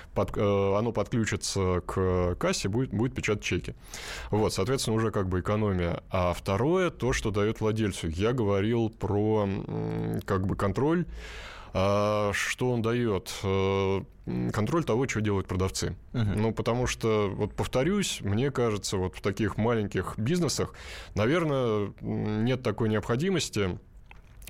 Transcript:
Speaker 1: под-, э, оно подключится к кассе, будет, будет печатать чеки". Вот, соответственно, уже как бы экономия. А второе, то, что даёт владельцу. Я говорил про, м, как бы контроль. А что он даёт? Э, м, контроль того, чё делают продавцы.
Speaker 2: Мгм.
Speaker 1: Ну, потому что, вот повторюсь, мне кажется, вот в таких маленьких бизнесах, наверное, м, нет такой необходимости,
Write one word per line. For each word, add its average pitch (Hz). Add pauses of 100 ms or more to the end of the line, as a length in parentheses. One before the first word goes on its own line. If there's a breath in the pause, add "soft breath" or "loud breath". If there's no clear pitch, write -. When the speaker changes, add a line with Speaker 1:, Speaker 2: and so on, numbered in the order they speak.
(140 loud breath)
Speaker 1:
под-, 101
э, 98
оно 117
подключится 98
к 90
кассе, 175
будет, 123
будет 123
печатать 104
чеки". - (560 loud breath)
Вот, 104
соответственно, 110
уже 110
как 95
бы 90
экономия. 95
А 90
второе, 151
то, 123
что -
даёт 104
владельцу. 107
Я 95
говорил 110
про, 104
м, 110
как 95
бы 98
контроль. 139 (720 loud breath)
А 104
что -
он 120
даёт? 113 (100)
Э, 98 (260)
м, 123
контроль 143
того, 127
чё -
делают 101
продавцы. 92 (160)
Speaker 2:
Мгм. 107
Speaker 1:
Ну, 110
потому 117
что, 107
вот 104
повторюсь, 160
мне 113
кажется, 110
вот 92
в -
таких 101
маленьких 107
бизнесах, 131 (400 loud breath)
наверное, 123 (100)
м, 107
нет 127
такой 110
необходимости, 117 (720)